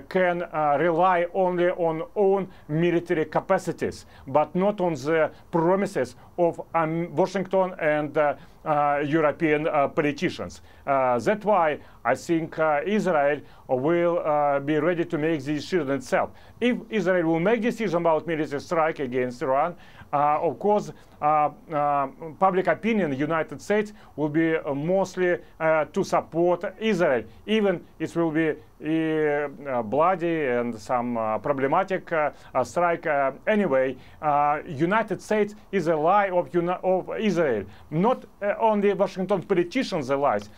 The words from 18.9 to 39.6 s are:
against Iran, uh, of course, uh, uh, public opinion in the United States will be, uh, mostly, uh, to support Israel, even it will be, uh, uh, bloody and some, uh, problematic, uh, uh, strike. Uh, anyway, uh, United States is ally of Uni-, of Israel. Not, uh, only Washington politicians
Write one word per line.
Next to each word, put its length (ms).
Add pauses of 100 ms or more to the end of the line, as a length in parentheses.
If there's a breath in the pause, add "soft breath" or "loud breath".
against 420
Iran, 340 (360 loud breath)
uh, 300
of 180
course, 320 (300 loud breath)
uh, 300 (200)
uh, 360 (320)
public 280
opinion 380
in 60
the 60
United 440
States 320 (220 loud breath)
will 140
be, 260
uh, 180
mostly, 640 (220 loud breath)
uh, 260
to 180
support 600 (160)
Israel, 440 (220 loud breath)
even 340 (200 loud breath)
it 160
will 160
be, 180
uh, 1000 (220)
uh, 140
bloody 640
and 340
some, 340
uh, 220
problematic, 760
uh, 200 (240 loud breath)
uh, 80
strike. 420
Uh, 260 (140)
anyway, 500 (280 loud breath)
uh, 440
United 540
States 320 (180 loud breath)
is 160
ally 440
of 220
Uni-, 300
of 360
Israel. 440 (280 loud breath)
Not, 340 (160)
uh, 180
only 340
Washington 500
politicians 640